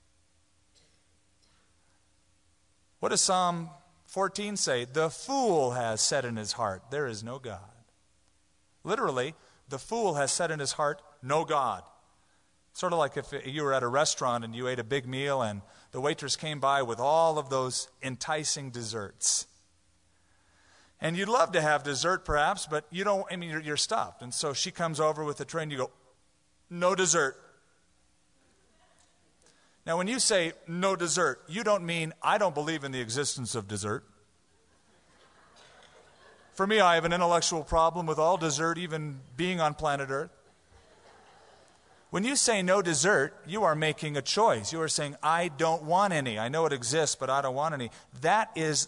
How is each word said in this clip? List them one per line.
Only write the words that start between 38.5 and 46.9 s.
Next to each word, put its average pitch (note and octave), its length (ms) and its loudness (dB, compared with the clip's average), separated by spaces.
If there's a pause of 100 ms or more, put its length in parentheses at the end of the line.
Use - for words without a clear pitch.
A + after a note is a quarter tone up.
even D3+ 440 -6 (140)
being F3+ 240 -2
on D3+ 160 2
planet C#3+ 340 -2
Earth. C#3+ 220 -2 (1800)
When F3+ 120 0
you C4 140 2
say, G#3+ 240 2
"No F#3 200 4
dessert," D#3+ 640 2
you G3+ 200 -2
are D#3 100 4
making D3+ 400 -2
a C#3 60 0
choice. C#3 500 2
You E3 100 -4
are D#3+ 60 0
saying, C#3+ 340 -4
"I E3 280 2
don't D#3+ 340 0
want F3+ 300 2
any. B2+ 260 -2
I A2+ 80 -2
know D#3+ 180 2
it D3+ 60 2
exists, C3+ 420 0